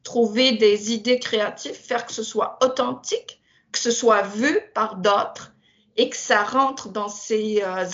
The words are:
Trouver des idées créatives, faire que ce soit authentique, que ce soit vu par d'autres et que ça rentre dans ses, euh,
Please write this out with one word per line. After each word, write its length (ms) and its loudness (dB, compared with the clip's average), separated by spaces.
Trouver 480 2
des 420 4
idées 260 0
créatives, 540 -4
faire 320 -6
que 80 -14
ce 100 -6
soit 380 -4
authentique, 800 -2
que 80 -4
ce 100 -2
soit 340 4
vu 360 0
par 220 -2
d'autres 560 0
et 120 4
que 80 -12
ça 260 2
rentre 460 -2
dans 200 -6
ses, 540 -2
euh, 300 -2